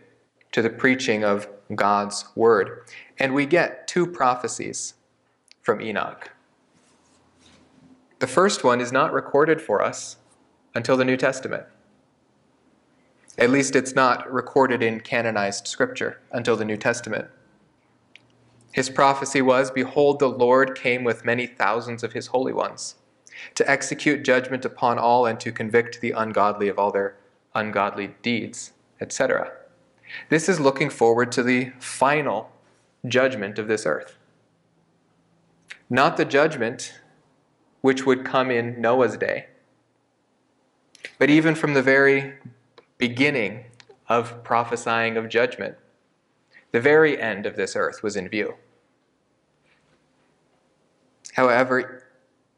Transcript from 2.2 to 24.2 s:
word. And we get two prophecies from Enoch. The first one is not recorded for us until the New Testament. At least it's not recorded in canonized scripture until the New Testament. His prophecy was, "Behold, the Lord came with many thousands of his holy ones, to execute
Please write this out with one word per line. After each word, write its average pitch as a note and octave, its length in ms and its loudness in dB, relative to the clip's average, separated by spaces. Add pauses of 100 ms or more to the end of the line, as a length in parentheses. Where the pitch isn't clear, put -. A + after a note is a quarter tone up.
word. A2 500 2 (340)
And C3 140 0
we C#3+ 120 0
get D#3 420 0
two F3 200 -2
prophecies - 880 -4 (680)
from G#2+ 200 0
Enoch. G#2+ 500 -8 (1900)
The B2+ 80 -4
first G3 360 0
one B2 160 4
is A#2+ 120 -6
not C#3+ 200 2
recorded D3 500 0
for G#2 220 0
us - 340 -6 (580)
until B2+ 220 0
the B2+ 80 4
New B2+ 120 0
Testament. - 460 -4 (1700)
At A#2+ 120 4
least C3+ 260 2
it's C3 200 0
not B2+ 360 2
recorded B2 520 0
in A2+ 160 -2
canonized G#2+ 680 -2
scripture - 560 -4 (100)
until A#2+ 240 -2
the G#2+ 100 -4
New G#2+ 120 -4
Testament. A2+ 500 -4 (1400)
His - 200 -2
prophecy C#3 500 2
was, C3 300 4
"Behold, C#3 480 2
the C3+ 100 4
Lord B2+ 460 4
came B2 280 -2
with A#2 220 -2
many A#2+ 220 0
thousands A#2 560 -4
of A2+ 100 -6
his A#2 140 -8
holy C3 260 -2
ones, - 400 -6 (640)
to - 120 0
execute C#3 560 0